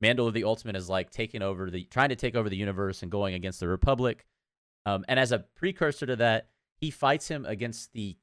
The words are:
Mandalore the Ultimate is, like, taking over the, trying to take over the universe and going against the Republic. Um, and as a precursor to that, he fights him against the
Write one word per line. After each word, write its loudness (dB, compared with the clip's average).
Mandalore 4
the 0
Ultimate -2
is, -6
like, 0
taking -6
over -4
the, -6
trying 2
to 0
take -4
over 0
the -2
universe -2
and -10
going 0
against -6
the 0
Republic. 2
Um, 0
and 4
as 4
a 2
precursor -2
to -2
that, 2
he -2
fights 0
him -6
against -6
the -6